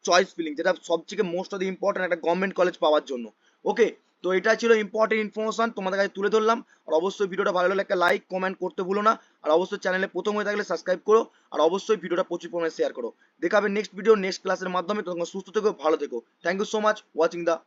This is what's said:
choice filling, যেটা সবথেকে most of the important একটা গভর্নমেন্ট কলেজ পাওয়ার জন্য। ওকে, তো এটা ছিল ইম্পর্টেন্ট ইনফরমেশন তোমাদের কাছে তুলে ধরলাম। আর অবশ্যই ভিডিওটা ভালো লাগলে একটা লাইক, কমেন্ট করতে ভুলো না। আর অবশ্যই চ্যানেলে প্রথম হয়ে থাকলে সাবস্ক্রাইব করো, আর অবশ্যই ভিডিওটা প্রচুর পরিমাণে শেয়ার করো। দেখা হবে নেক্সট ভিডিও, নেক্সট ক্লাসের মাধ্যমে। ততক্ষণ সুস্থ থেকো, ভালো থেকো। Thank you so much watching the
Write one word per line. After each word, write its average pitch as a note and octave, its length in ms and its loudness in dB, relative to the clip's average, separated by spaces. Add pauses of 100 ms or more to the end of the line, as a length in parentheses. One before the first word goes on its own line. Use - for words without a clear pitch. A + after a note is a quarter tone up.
choice F#3 280 4
filling, D#3+ 240 -6
যেটা F3+ 120 2 (180)
সবথেকে F3 340 -2 (100)
most F#3 200 -6
of G3 80 -6
the F#3+ 120 -2
important G3 320 -2
একটা E3+ 200 -2
গভর্নমেন্ট F#3 340 0
কলেজ F3+ 240 2
পাওয়ার D3+ 260 4
জন্য। A#2+ 160 -8 (400)
ওকে, G3+ 220 4 (360)
তো F3+ 40 -2 (100)
এটা G3 140 2 (100)
ছিল A#3 100 4 (140)
ইম্পর্টেন্ট A3 400 0
ইনফরমেশন A3 420 -2 (100)
তোমাদের F#3+ 220 -2
কাছে G3 180 0
তুলে G3 180 0
ধরলাম। A3 240 2 (280)
আর D#3 120 -2
অবশ্যই F#3+ 320 -2
ভিডিওটা G3+ 260 -2
ভালো F3+ 120 2
লাগলে G3 160 0
একটা F#3+ 180 0
লাইক, F#3 180 0 (120)
কমেন্ট F#3 300 -2
করতে F3+ 240 -6
ভুলো G3+ 200 -2
না। A3+ 60 4 (300)
আর D3+ 140 -2
অবশ্যই F#3+ 260 -2
চ্যানেলে F#3 320 0
প্রথম F#3 200 -4
হয়ে G#3 140 -2
থাকলে G#3 200 -4
সাবস্ক্রাইব F3+ 400 -2
করো, A3 120 8 (320)
আর D3+ 140 -4
অবশ্যই G3 360 0
ভিডিওটা F3 260 -2
প্রচুর E3+ 220 -8
পরিমাণে E3 260 -4
শেয়ার D#3 200 0
করো। A#2 120 -6 (320)
দেখা F3 160 2
হবে G#3 200 2
নেক্সট G#3+ 200 -6
ভিডিও, G#3 160 6 (100)
নেক্সট F#3 200 -4
ক্লাসের F#3 320 -2
মাধ্যমে। F#3+ 300 -2
ততক্ষণ E3+ 280 -6
সুস্থ F#3+ 220 -10
থেকো, G#3+ 140 2 (140)
ভালো D#3 200 4
থেকো। B2 140 -6 (260)
Thank F3 180 -2
you G#3+ 120 -2
so A3 120 0
much G#3+ 120 2 (220)
watching E3+ 300 0
the E3 60 2 (120)